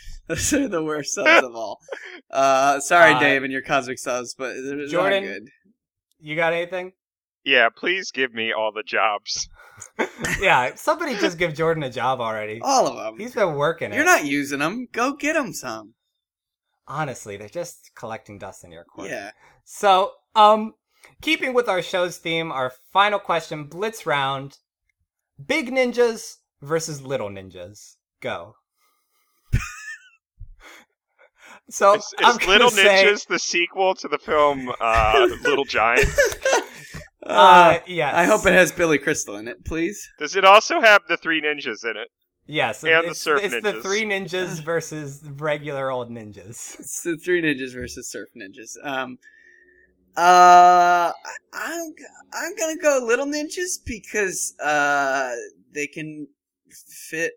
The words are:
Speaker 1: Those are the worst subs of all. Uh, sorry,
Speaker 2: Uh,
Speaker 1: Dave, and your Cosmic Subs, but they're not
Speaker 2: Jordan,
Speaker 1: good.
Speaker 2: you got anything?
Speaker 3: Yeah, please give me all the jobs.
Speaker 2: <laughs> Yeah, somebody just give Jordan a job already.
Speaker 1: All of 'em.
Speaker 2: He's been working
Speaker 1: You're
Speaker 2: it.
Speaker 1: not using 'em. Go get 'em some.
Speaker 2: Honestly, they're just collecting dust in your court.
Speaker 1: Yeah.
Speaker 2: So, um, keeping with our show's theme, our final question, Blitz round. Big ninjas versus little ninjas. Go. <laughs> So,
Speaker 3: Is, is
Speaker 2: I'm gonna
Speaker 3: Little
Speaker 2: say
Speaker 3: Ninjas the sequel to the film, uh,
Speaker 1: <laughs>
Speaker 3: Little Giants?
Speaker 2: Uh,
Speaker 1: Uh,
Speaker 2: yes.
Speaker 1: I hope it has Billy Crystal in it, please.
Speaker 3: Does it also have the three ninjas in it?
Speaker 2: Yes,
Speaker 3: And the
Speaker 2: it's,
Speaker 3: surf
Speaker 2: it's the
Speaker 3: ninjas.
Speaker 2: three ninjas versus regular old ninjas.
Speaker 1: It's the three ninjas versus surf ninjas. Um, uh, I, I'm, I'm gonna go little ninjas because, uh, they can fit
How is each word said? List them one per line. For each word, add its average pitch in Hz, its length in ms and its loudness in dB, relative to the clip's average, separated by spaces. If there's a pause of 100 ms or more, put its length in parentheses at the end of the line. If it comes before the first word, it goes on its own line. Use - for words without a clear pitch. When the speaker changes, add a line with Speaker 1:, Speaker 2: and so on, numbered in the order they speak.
(260)
Speaker 1:
Those - 280 -4
are 285 160 0
the 170 120 -4
worst 151 340 -6
subs 311 300 4
of 240 80 -14
all. - 260 -12 (520)
Uh, 135 480 2
sorry, 170 320 6
Speaker 2:
Uh, 151 80 2
Speaker 1:
Dave, 139 240 2
and 135 80 -6
your 135 100 -6
Cosmic 127 380 -4
Subs, 123 340 -6
but 127 220 -10
they're 135 220 -10
not 143 120 -10
Speaker 2:
Jordan, 196 360 0
Speaker 1:
good. 107 240 -12 (680)
Speaker 2:
you 151 200 -12
got 165 160 0
anything? 180 400 -8 (500)
Speaker 3:
Yeah, 127 320 4
please 185 340 -4
give 127 240 -4
me 113 200 -4
all 110 180 -2
the 107 120 -8
jobs. 104 680 -4 (480)
Speaker 2:
<laughs> 185 420 -6
Yeah, 151 360 0
somebody 311 400 -4
just 196 220 -4
give 170 160 -2
Jordan 160 300 -2
a 131 60 -6
job 123 320 -4
already. 110 420 -6
Speaker 1:
All 254 240 2
of 123 180 -8
'em. 110 140 -12
Speaker 2:
He's 240 160 -12
been 180 200 -2
working 143 360 -4
Speaker 1:
You're 269 120 -2
Speaker 2:
it. - 20 -2
Speaker 1:
not 359 200 2
using 143 360 -4
'em. 247 320 -6
Go 247 200 -2
get 302 220 -4
'em 254 160 -4
some. 110 440 -12 (920)
Speaker 2:
Honestly, 135 480 -10
they're 104 140 -16
just - 440 -14
collecting 110 460 -16
dust 95 240 -18
in 90 80 -20
your 82 140 -20
court. - 240 -16
Speaker 1:
Yeah. 104 220 -12 (340)
Speaker 2:
So, 190 480 0 (220)
um, 214 400 6 (460)
keeping 294 320 -4
with 240 140 0
our 185 140 0
show's 180 360 -4
theme, 165 320 -6
our 131 220 -6 (220)
final 202 260 2
question, 160 460 -6
Blitz 196 400 -10
round. 139 540 -4 (840)
Big 269 240 -4
ninjas 240 680 -2 (240)
versus 156 400 -6
little 131 280 -6
ninjas. 95 640 -18 (260)
Go. 104 340 -10 (960)
<laughs> - 80 2 (2000)
So, 202 260 4
Speaker 3:
Is, 208 80 0
is - 180 -16
Speaker 2:
I'm 233 160 4
gonna - 140 0
Speaker 3:
Little 240 180 6
Speaker 2:
say 196 360 6
Speaker 3:
Ninjas 208 220 2
the 175 120 -2
sequel 185 560 -2
to - 120 -12
the 147 100 -2
film, 143 520 0 (120)
uh, 113 540 4
Speaker 1:
<laughs> 117 80 -12
Speaker 3:
Little 139 220 2
Giants? 123 540 2 (1080)
Speaker 2:
Uh, - 40 -8
Speaker 1:
Uh, 170 580 8
Speaker 2:
yes. 156 260 -4
Speaker 1:
I 170 120 2
hope 196 200 2
it 180 80 4
has 180 180 4
Billy 165 260 0
Crystal 135 400 -6
in 107 100 -14
it, - 160 -14
please. 170 460 -8 (100)
Speaker 3:
Does 151 160 -8
it 190 80 0
also 214 380 8
have 214 260 8
the 165 80 -2
three 160 260 -2
ninjas 143 480 -6
in 110 60 -6
it? 107 140 -12 (360)
Speaker 2:
Yes, 139 380 -6
Speaker 3:
And 160 220 2
the 170 60 -8
Speaker 2:
it's, 151 100 -12
Speaker 3:
surf 151 200 0
Speaker 2:
it's 190 140 -4
the 214 60 -6 (120)
Speaker 3:
ninjas. - 80 -12
Speaker 2:
three 196 220 -4
ninjas 185 580 -6
versus 156 600 -8 (160)
regular 147 520 -6
old 123 200 -8
ninjas. 107 720 -16
Speaker 1:
It's - 220 -14
the 170 140 -6
three 175 260 -4
ninjas 135 320 -4
versus 123 380 -14
surf 107 240 -14
ninjas. 110 400 -20 (100)
Um, 131 320 -8 (1000)
uh, - 40 -2
I, 180 920 8 (400)
I'm, 320 400 -10 (400)
I'm 311 240 -8
gonna 320 240 -4
go 294 200 2
little 247 240 0
ninjas 311 600 -6
because, 208 760 -6
uh, 143 680 0 (420)
they 147 140 -6
can 151 400 -14 (800)
fit 160 280 -4